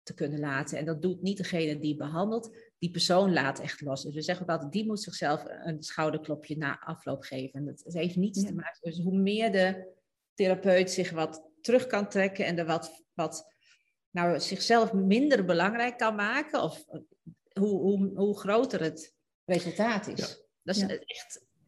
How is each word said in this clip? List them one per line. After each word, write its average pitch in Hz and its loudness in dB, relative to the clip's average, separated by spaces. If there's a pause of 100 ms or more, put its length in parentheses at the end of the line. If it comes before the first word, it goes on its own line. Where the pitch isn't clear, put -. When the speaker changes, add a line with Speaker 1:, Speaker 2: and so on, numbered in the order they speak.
Speaker 1:
te - -14
kunnen 147 -4
laten. 147 -4
En 151 -4
dat 156 -4
doet 175 -2
niet 196 -2
degene 160 -2
die 151 -2
behandelt. 175 -4 (240)
Die 175 -2
persoon 180 4
laat 135 2
echt - -10
los. 139 -4
Dus 147 -8
we 156 -6
zeggen 175 -4
ook 170 -2
altijd, 147 -2
die 214 0
moet 214 -2
zichzelf 151 -2
een 160 -8
schouderklopje 151 -4
na 143 -4
afloop 139 -8
geven. 135 -8
En 147 -6
dat 139 -12 (100)
heeft 175 -2
niets 196 0
Speaker 2:
Ja. 202 0
Speaker 1:
te 180 -6
maken. 165 -8
Dus 170 -8
hoe 190 0
meer 208 2
de 190 2 (400)
therapeut 185 4
zich 175 -2
wat 160 -4 (120)
terug 247 4
kan 202 0
trekken 196 2
en 170 0
er 170 0
wat, 165 -2 (100)
wat, - -6 (560)
nou, 175 2
zichzelf 226 2
minder 202 4
belangrijk 220 2
kan 220 2
maken, 254 -2
of - -4 (720)
hoe, 196 2
hoe, 196 2
hoe 202 0
groter 208 2
het - -6 (320)
resultaat 196 0
is. - -8
Speaker 3:
Ja. - -2 (380)
Speaker 1:
Dat 196 -2
is 202 2
Speaker 2:
Ja. 190 2
Speaker 1:
echt, - -10 (220)